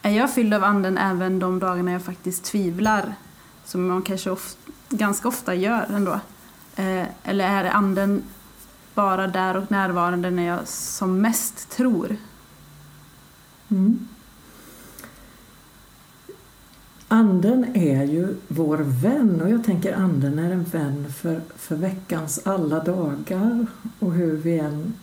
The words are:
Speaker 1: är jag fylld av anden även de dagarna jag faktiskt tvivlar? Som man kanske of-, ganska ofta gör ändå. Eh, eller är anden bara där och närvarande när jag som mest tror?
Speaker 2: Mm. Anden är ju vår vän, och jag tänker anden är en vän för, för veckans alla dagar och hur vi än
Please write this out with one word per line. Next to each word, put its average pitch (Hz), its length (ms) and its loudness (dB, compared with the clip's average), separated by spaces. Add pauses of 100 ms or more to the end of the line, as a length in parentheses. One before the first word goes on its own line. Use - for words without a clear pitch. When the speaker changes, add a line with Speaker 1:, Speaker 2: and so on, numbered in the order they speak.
Speaker 1:
är 208 100 2
jag 247 220 2
fylld 226 200 4
av 202 100 4
anden 190 340 2
även 185 420 0
de 185 200 0
dagarna 180 320 0
jag 180 100 -2
faktiskt 180 420 -8
tvivlar? 202 720 0 (500)
Som 180 220 -2
man 185 140 0
kanske 190 280 -4
of-, - 280 -8 (320)
ganska 208 380 0
ofta 214 280 -2
gör 208 340 0
ändå. 202 300 0 (560)
Eh, 190 300 -2 (180)
eller 196 240 0
är 196 220 2
anden 196 540 2 (720)
bara 190 340 2
där 185 300 0
och 196 140 -4
närvarande 180 600 0
när 175 160 0
jag 175 200 -4
som - 540 -2
mest - 480 -2
tror? 214 480 0 (1500)
Speaker 2:
Mm. 202 380 4 (3000)
Anden 226 680 4
är 139 280 4
ju 170 320 0 (120)
vår 151 300 0
vän, 160 640 2
och 180 80 2
jag 226 140 2
tänker 190 320 0
anden 151 440 2
är 170 120 0
en 180 120 0
vän 143 480 -4
för, 165 300 -4 (140)
för - 200 -6
veckans 165 720 -4
alla 160 360 0
dagar 185 840 0 (340)
och 180 140 0
hur 165 240 2
vi 165 220 0
än 151 440 -4